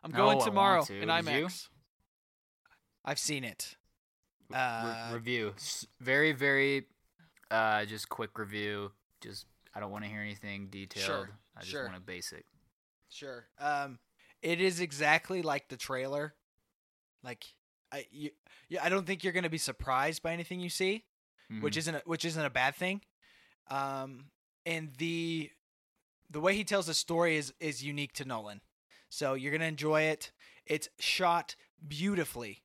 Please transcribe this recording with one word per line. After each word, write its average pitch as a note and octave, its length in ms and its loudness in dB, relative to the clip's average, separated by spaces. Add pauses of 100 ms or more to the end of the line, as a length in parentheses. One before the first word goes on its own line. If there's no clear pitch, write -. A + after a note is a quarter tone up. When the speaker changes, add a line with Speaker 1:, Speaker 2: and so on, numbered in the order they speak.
Speaker 1:
I'm D#3+ 100 -10
Speaker 2:
No, - 60 0
Speaker 1:
going G#3 120 10
Speaker 2:
I - 60 10
want C3 120 6
Speaker 1:
tomorrow G3 360 6
Speaker 2:
to. - 100 -6
Speaker 1:
in B2+ 140 -2
Speaker 2:
Did E3 80 4 (100)
you? D#3 40 -2 (160)
Speaker 1:
imax. - 220 -8 (1400)
Speaker 3:
I've C#3+ 140 -2
seen C#3+ 260 -2
it. - 320 -8 (720)
Speaker 2:
Re-, - 80 -4
Speaker 3:
Uh, A#2 560 -2
Speaker 2:
review. A#2 440 -2
S-, - 300 -8 (140)
very, C#3+ 320 4
very, C#3 540 4 (640)
uh, A2 340 4
just G#2+ 240 -8
quick A2+ 300 -6
review. G#2 540 -4 (280)
Just, G2+ 260 -14 (280)
I G2+ 60 -8
don't G2+ 100 -6
wanna G#2 180 -8
hear G#2 120 -8
anything G2+ 480 -8
detailed. G2 380 -8
Speaker 3:
Sure, G2 240 -4 (260)
Speaker 2:
I A2 40 -18
just F#2 120 -12
Speaker 3:
sure. C#3 120 -6
Speaker 2:
wanna F#2 160 -10
basic. F2+ 440 -12 (680)
Speaker 3:
Sure. B2 360 -14 (120)
Um, C#3+ 400 0 (420)
it E3+ 200 2
is F3+ 200 4
exactly D#3+ 600 2
like C#3+ 260 -2
the C3 80 -10
trailer. C3+ 580 -4 (880)
Like, B2 220 -12 (480)
I, C#3 180 -8
you, D3 200 -8 (380)
yeah, E3 160 -4
I E3+ 40 6
don't F#3 180 2
think F#3 180 -2
you're F#3 80 2
gonna F3 180 2
be D#3+ 80 -2
surprised C3+ 640 0
by E3 100 -2
anything F3 280 -6
you F3 100 -4
see, G3 340 -2 (560)
which C#3+ 140 0
Speaker 2:
Mm-hmm. D#3 40 0
Speaker 3:
isn't D#3+ 180 -2
a, C3+ 100 -6
which E3 180 -2
isn't D#3+ 200 0
a C#3 60 0
bad B2+ 260 4
thing. F#3+ 260 -2 (680)
Um, C3+ 580 -4 (400)
and D#3+ 320 -4
the, E3 520 -2 (800)
the D3 100 -4
way F#3+ 160 4
he G#3+ 80 -2
tells F#3+ 220 2
the D#3+ 80 -4
story E3 420 4
is, C3+ 240 -2
is C#3 240 -4
unique C#3+ 300 -4
to D3 100 -6
Nolan. G#2+ 380 -8 (480)
So C3+ 240 0
you're C3+ 180 -2
gonna D#3+ 140 0
enjoy D#3 360 2
it. D#3 300 0 (340)
It's D3+ 220 -2 (100)
shot E3+ 580 2 (300)
beautifully. D3 800 -2